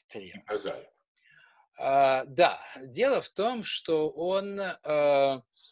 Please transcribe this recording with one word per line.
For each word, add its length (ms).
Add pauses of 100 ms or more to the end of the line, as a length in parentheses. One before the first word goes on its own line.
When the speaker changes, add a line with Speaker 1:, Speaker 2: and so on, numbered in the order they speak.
Speaker 1:
итальянский. 320
Speaker 2:
И 40
прозаик. 440 (880)
Speaker 1:
А, 480
да, 340 (220)
дело 380
в 100
том, 340
что 460
он, 500
э, 140 (100)
э, 560 (320)